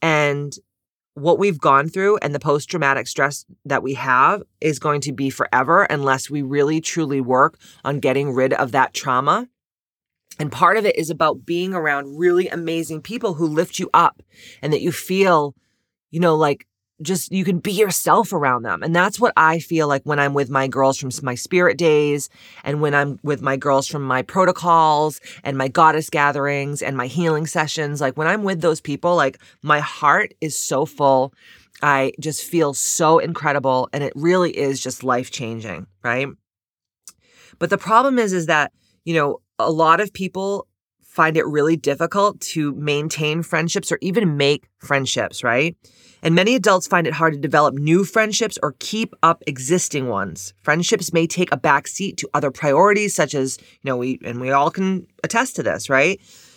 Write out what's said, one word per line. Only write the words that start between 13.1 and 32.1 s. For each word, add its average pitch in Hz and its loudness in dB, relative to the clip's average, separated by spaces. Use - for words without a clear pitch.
who 160 -2
lift 156 -2
you 185 -6
up - 2
and 151 -2
that 143 2
you 170 -2
feel, 175 0
you 160 -6
know, 165 4
like, 147 0
just, 170 -6
you 185 -2
can 180 0
be 196 -4
yourself 196 2
around 131 0
them. 95 -4
And 165 -2
that's 190 2
what 233 2
I 160 4
feel 156 -2
like 139 0
when 147 -2
I'm 143 2
with 139 0
my 135 0
girls 135 2
from 135 -8
s-, - -10
my 127 -6
spirit 180 0
days 147 2
and 147 -4
when 147 0
I'm 143 0
with 143 -2
my 135 -2
girls 139 0
from 151 -6
my 127 -2
protocols 160 2
and 135 -4
my 135 -2
goddess 156 4
gatherings 143 -2
and 135 -4
my 123 -2
healing 156 -2
sessions. 147 -4
Like, 135 -2
when 156 -2
I'm 202 0
with 190 -2
those 160 0
people, 170 -2
like, 139 2
my 147 2
heart 151 0
is 156 -6
so 147 -2
full. 135 2
I 135 2